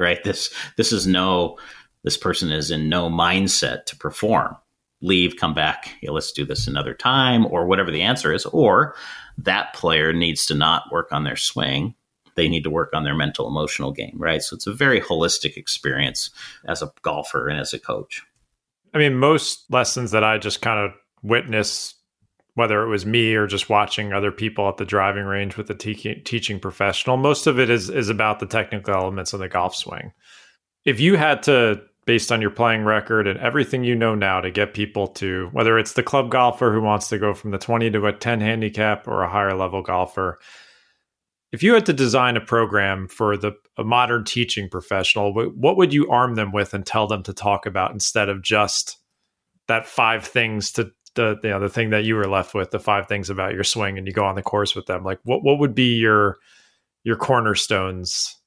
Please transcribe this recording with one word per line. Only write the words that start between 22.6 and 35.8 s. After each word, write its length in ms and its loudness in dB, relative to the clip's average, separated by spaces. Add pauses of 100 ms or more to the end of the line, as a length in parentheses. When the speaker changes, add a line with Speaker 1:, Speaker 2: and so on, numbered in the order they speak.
Speaker 2:
it 60 -2
was 180 -2
me 280 2
or 120 2
just 220 -4
watching 440 0
other 200 0
people 360 -2
at 80 -2
the 80 -6
driving 400 0
range 320 -4
with 100 -10
the 80 -8
te-, 500 -8
teaching 360 -6
professional, 560 0
most 300 2
of 120 4
it 120 4
is, 200 0
is 180 -2
about 320 0
the 60 -6
technical 480 -2
elements 380 -2
of 80 -8
the 80 -8
golf 260 -2
swing. 380 -10 (720)
If 160 0
you 160 6
had 280 2
to, 360 6 (260)
based 260 2
on 80 4
your 100 0
playing 340 2
record 420 2
and 140 0
everything 440 0
you 100 2
know 200 2
now, 260 2
to 100 -4
get 240 0
people 340 -2
to, 440 -6
whether 260 4
it's 140 -2